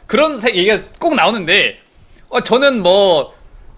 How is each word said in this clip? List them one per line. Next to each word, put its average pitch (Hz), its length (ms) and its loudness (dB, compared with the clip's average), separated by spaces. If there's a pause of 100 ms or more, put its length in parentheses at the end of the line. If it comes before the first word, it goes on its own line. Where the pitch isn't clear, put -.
그런 285 340 0
세-, 233 140 -2
얘기가 185 260 0 (180)
꼭 311 160 -2
나오는데, 185 640 0 (500)
어, 247 120 -4
저는 254 420 0
뭐 180 500 2 (440)